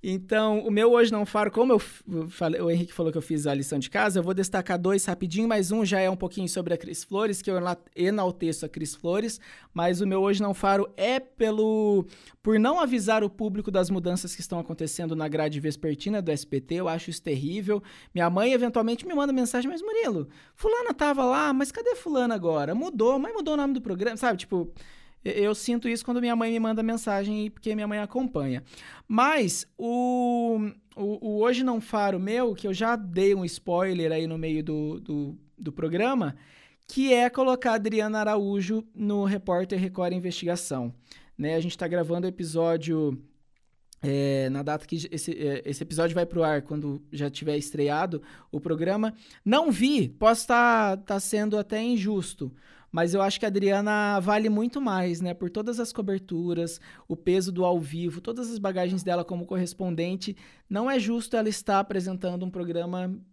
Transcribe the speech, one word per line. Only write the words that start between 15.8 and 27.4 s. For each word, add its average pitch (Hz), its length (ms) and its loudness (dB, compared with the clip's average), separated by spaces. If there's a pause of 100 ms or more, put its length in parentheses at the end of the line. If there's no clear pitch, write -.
do 165 100 -2
S 147 160 -4
B 135 140 -2
T, 151 140 -6
eu 185 120 -2
acho 165 220 -4
isso 160 120 -8
terrível. 180 600 -2 (300)
Minha 175 160 2
mãe 208 240 4
eventualmente 240 520 0
me 359 100 -4
manda 285 180 0
mensagem, 247 360 0
"Mas 339 120 -8
Murilo, 370 480 -2 (260)
fulana 480 380 0
tava 277 320 2
lá, 285 260 2
mas 269 180 0
cadê 466 260 -2
fulana 254 400 0
agora? 160 380 0
Mudou, 262 460 2
mas 381 140 -4
mudou 311 220 -2
o - 20 2
nome 277 160 2
do 254 80 -2
programa", 208 340 -4
sabe? 220 220 0
Tipo, 180 340 -4 (540)
eu, 196 80 -2
eu 208 220 2
sinto 240 340 -2
isso 233 160 -2
quando 240 160 0
minha 240 140 0
mãe 226 160 0
me 233 80 0
manda 226 240 0
mensagem, 214 680 -2